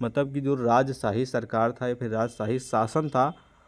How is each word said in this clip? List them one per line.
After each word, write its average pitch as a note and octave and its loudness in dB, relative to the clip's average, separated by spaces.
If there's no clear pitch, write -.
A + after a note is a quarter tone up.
मतलब C3+ -2
कि C#3+ -4
जो C#3 0
राजशाही B2 2
सरकार A#2 0
था B2 -6
या B2 -2
फिर B2 -6
राजशाही A2+ -2
शासन B2 0
था, C#3 2